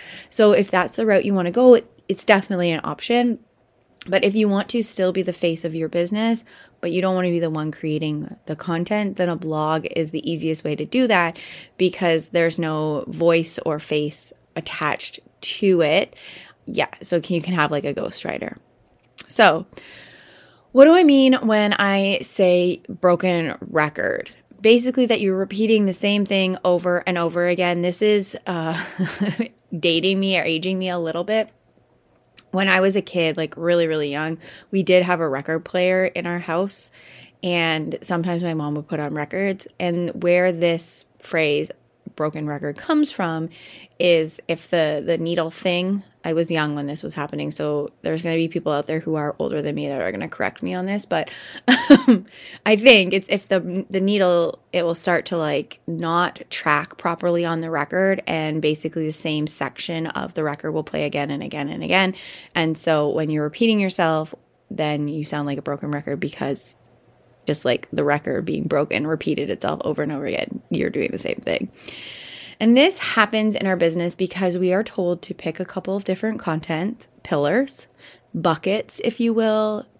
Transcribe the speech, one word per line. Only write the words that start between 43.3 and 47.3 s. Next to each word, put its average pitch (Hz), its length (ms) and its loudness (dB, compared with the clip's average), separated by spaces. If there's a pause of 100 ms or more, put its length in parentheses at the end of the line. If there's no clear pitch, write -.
is 165 480 2
if - 220 -6
the, 151 360 0
the 165 120 0
needle 170 320 -2
thing, 185 540 -2 (220)
I 165 80 -2
was 165 160 0
young 151 260 0
when 143 120 -6
this 147 160 -8
was 156 100 -8
happening, 147 380 -6